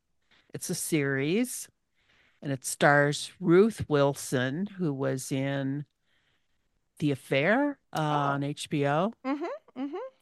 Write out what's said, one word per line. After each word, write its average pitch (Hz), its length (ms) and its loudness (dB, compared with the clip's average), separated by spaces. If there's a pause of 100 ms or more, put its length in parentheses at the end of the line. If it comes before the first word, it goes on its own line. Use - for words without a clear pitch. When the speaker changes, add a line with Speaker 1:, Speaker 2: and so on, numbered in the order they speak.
(540)
Speaker 1:
It's - 160 -10
a 185 60 -4
series, 151 920 -2 (720)
and 143 120 -4
it 131 100 -8
stars 143 680 4 (100)
Ruth 180 480 4
Wilson, 143 760 0 (100)
who 170 160 -2
was 135 380 -4
in 139 540 -4 (1120)
The 147 120 0
Affair, 202 680 0 (120)
uh, 156 80 -4
Speaker 2:
Oh. 156 40 0 (300)
Speaker 1:
on 139 100 -2
H 143 260 -6
B 143 180 0
O. 165 240 0 (140)
Speaker 2:
Mm-hmm, 285 180 -4 (380)
mm-hmm. 285 140 -8 (260)